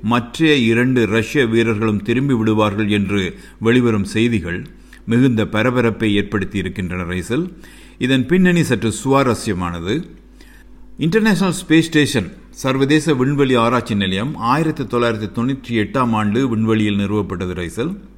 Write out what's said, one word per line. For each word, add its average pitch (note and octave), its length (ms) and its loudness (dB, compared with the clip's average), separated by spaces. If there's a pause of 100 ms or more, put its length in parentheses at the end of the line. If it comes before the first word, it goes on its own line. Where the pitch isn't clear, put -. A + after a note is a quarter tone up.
மற்ற A#2+ 460 0 (120)
இரண்டு A#2+ 460 2
ரஷ்ய A2+ 380 0
வீரர்களும் A2 560 0
திரும்பி B2+ 340 0
விடுவார்கள் G#2+ 540 0
என்று G2+ 320 0 (380)
வெளிவரும் A2+ 500 2
செய்திகள் G#2+ 500 -2 (460)
மிகுந்த A#2+ 420 2
பரபரப்பை A2+ 680 0
ஏற்படுத்தி G2+ 440 -2
இருக்கின்றன F#2 480 -6
ரைசல். F#2 400 -4 (540)
இதன் B2+ 280 0
பின்னணி F3 360 4
சற்று A#2 300 0
சுவாரஸ்யமானது. G2+ 1000 -2 (1040)
இன்டர்நேஷனல் F#3+ 580 0
ஸ்பேஸ் D#3+ 320 2
ஸ்டேஷன், C3 400 2 (280)
சர்வதேச C#3 580 2
விண்வெளி C3 420 2
ஆராய்ச்சி A#2 380 0
நிலையம் G2 360 -2 (140)
ஆயிரத்தி D3 400 0
தொள்ளாயிரத்தி A2+ 460 -2
தொண்ணூற்றி A#2+ 460 -4
எட்டாம் A2 380 0
ஆண்டு G#2+ 320 0
விண்வெளியில் A2 520 0
நிறுவப்பட்டது F#2+ 560 -2
ரைசல். G2 380 -6 (240)